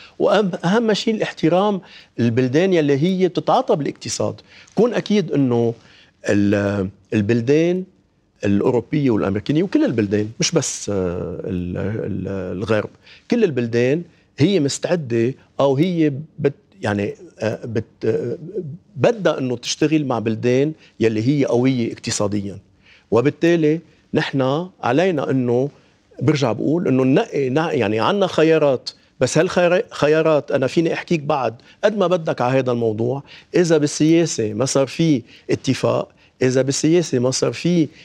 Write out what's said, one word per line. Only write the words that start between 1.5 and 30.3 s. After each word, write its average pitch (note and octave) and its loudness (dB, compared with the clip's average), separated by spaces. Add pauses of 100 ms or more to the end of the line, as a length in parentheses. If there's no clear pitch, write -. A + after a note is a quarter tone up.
البلدان B2+ 2
يلي C#3+ 2
هي F#3 2
بتتعاطى F#3+ 0
بالاقتصاد. A2+ -6 (340)
كون A3 2
أكيد F#3 -2
إنه A#2+ 2 (540)
ال-، G2+ 0 (240)
البلدان C#3 0 (600)
الأوروبية B2 0
والأمريكية G#2 0
وكل D4 0
البلدان، G#2+ -2 (100)
مش E3 -2
بس، - -4
آه، F2+ -4
ال-، F2+ -6
ال-، F#2+ -6
الغرب، G#2+ -2 (400)
كل A#3 0
البلدان B2 0 (360)
هي F3+ 4
مستعدة C3+ -2 (260)
أو C3+ 2
هي D#3+ 0 (260)
بت-، C#3+ 0 (300)
يعني، G#2 -2 (240)
آه، A2 -4
بت-، A2+ -8
آه، A#2 -2 (580)
بدها F3 0
إنه B2+ -4
تشتغل D3+ 0
مع B2+ -2
بلدان A#2+ 0 (280)
يلي A2+ 2
هي C#3+ 2
قوية A#2+ 0
اقتصاديا، G2+ -6 (520)
وبالتالي D3+ 2 (340)
نحن D3 -2 (140)
علينا C#3+ 0
إنه، B2+ 0 (520)
برجع C3+ 2
بقول D3+ 0
إنه C3 4
ننقي، C#3 2
نع-، D3+ 0
يعني، A2 0
عنا F#3 2
خيارات، D#3 2 (300)
بس C3+ 0
هالخيارات D#3+ 2